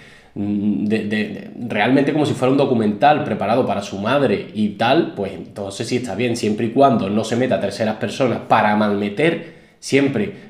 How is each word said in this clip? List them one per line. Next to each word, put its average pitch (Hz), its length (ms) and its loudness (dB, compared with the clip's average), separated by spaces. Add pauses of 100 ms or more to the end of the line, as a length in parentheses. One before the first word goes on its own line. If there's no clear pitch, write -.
(340)
mm, 101 500 0
de, 107 200 2
de, 107 240 -2
de, - 220 -14 (180)
realmente 131 440 2
como 151 140 2
si - 80 0
fuera 127 180 0
un 139 60 2
documental 123 680 2
preparado 107 420 0
para 98 160 -2
su - 160 -8
madre 113 560 0
y 104 160 0
tal, 123 440 0
pues - 180 -6
entonces 98 560 -8
sí 123 80 0
está 120 180 -4
bien, 113 220 0
siempre 107 300 0
y 107 40 -2
cuando 123 380 4
no 107 160 0
se 117 120 -2
meta 120 180 0
a 95 60 0
terceras 107 360 -2
personas 113 520 -2
para 104 280 4
malmeter, 104 800 0 (240)
siempre 127 520 0 (200)